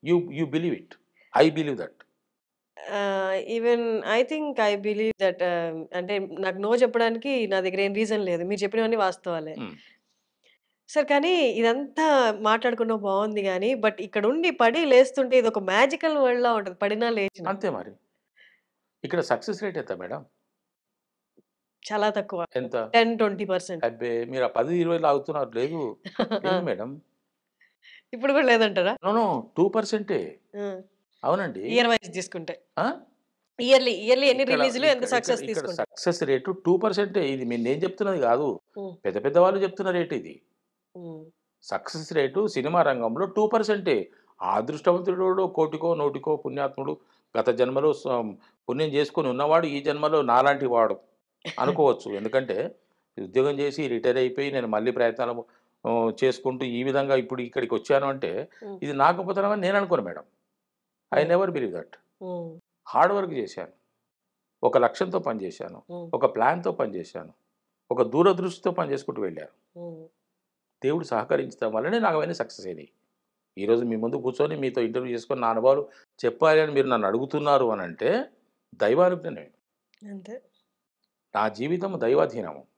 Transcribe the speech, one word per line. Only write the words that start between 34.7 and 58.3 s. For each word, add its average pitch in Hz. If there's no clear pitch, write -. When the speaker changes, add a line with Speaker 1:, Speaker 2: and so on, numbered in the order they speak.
Speaker 2:
ఎంత 285
Speaker 1:
ఇక్కడ, 247
Speaker 2:
సక్సెస్ 247
Speaker 1:
ఇక్కడ, 139
ఇక్కడ 160
Speaker 2:
తీసుకుంటే? 165
Speaker 1:
సక్సెస్ -
రేటు 135
టూ 170
పర్సెంటే. 202
ఇది 135
మీ-, 120
నేను 135
చెప్తున్నది 185
కాదు. 127
Speaker 2:
ఉమ్. 196
Speaker 1:
పెద్ద 98
పెద్ద 143
వాళ్ళు 190
చెప్తున్న 190
రేటు 175
ఇది. 92
Speaker 2:
ఉమ్. 165
Speaker 1:
సక్సెస్ 151
రేటు 143
సినిమా 165
రంగంలో 131
టూ 214
పర్సెంటే. 208
ఆ 92
అదృష్టవంతుడోడో 180
కోటికో 160
నోటికో 147
పుణ్యాత్ముడు 139
గత 113
జన్మలో 131
స-, 135
పుణ్యం 147
చేసుకొని 143
ఉన్నవాడు 151
ఈ 143
జన్మలో 151
నాలాంటి 139
వాడు 113
అనుకోవచ్చు. 135
Speaker 2:
<laughs> 101
Speaker 1:
ఎందుకంటే 110
ఉద్యోగం 127
చేసి 143
రిటైర్ 123
అయిపోయి 131
నేను 127
మళ్ళీ 107
ప్రయత్నాలు, 120
ఆ, 117
చేసుకుంటూ 127
ఈ 120
విధంగా 139
ఇప్పుడు 127
ఇక్కడికి 120
వచ్చాను 139
అంటే 135